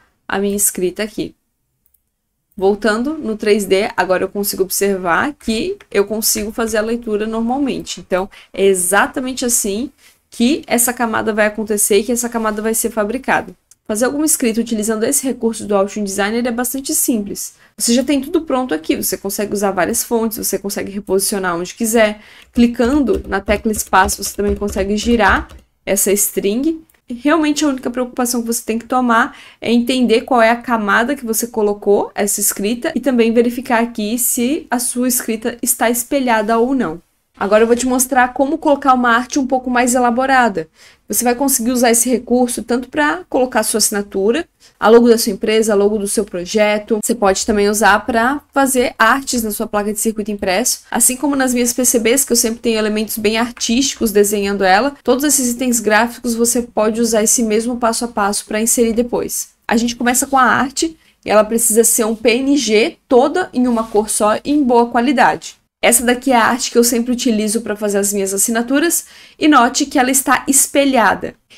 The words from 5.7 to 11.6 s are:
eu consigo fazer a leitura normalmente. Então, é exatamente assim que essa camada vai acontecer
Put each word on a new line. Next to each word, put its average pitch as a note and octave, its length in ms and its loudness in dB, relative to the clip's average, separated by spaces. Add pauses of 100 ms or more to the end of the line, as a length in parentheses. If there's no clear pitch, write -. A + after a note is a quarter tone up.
eu G3+ 140 2
consigo G#3+ 480 -4
fazer A3 240 -2
a G#3 40 0
leitura A3 460 -4
normalmente. A3+ 720 -4
Então, F#3 300 -4 (240)
é F#3 100 -2
exatamente A#3 800 0
assim A#3 480 -2 (380)
que A#3+ 360 0
essa A#3+ 280 0
camada A3 400 -2
vai G#3 140 2
acontecer G#3+ 500 0